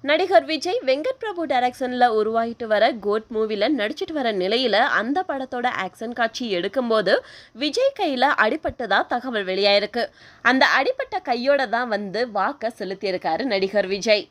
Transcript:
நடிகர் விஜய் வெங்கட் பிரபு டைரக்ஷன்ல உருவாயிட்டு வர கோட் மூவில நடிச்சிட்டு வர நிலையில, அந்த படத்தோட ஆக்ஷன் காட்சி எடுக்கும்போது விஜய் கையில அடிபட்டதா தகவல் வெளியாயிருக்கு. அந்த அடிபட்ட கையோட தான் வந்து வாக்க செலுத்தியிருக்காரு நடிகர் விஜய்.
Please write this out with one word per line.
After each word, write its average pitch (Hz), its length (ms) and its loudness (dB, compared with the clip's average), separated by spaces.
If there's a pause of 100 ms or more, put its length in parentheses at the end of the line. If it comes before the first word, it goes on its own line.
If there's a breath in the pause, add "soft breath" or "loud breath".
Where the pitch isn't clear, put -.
நடிகர் 330 400 4
விஜய் 330 420 -2
வெங்கட் 302 320 0
பிரபு 349 280 -6
டைரக்ஷன்ல 247 600 0 (120)
உருவாயிட்டு 226 460 -2
வர 214 360 4
கோட் 208 340 -2
மூவில 214 340 0 (120)
நடிச்சிட்டு 311 380 -6
வர 233 140 0
நிலையில, 208 400 0 (280)
அந்த 285 280 -2
படத்தோட 262 380 -6 (180)
ஆக்ஷன் 226 360 -10
காட்சி 226 360 -2
எடுக்கும்போது 214 600 0 (360 loud breath)
விஜய் 415 480 0
கையில 277 300 2 (140)
அடிபட்டதா 220 680 -2
தகவல் 233 380 -4
வெளியாயிருக்கு. 202 560 2 (360 loud breath)
அந்த 262 240 4
அடிபட்ட 370 520 0
கையோட 262 580 0
தான் 247 120 -2
வந்து 208 420 -4
வாக்க 220 480 -4
செலுத்தியிருக்காரு 190 680 -4
நடிகர் 196 420 0
விஜய். 202 440 0